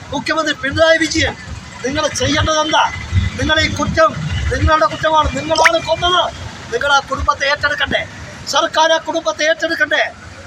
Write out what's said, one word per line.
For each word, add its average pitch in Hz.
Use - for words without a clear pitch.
മുഖ്യമന്ത്രി 302
പിണറായി 320
വിജയൻ. 302
നിങ്ങൾ 294
ചെയ്യേണ്ടത് 302
എന്താ? 311
നിങ്ങൾ 311
ഈ -
കുറ്റം 302
നിങ്ങളുടെ 311
കുറ്റമാണ്, 311
നിങ്ങളാണ് 320
കൊന്നത്. 339
നിങ്ങൾ 269
ആ 269
കുടുംബത്തെ 285
ഏറ്റെടുക്കണ്ടേ? 285
സർക്കാർ 320
ആ -
കുടുംബത്തെ 320
ഏറ്റെടുക്കണ്ടേ? 320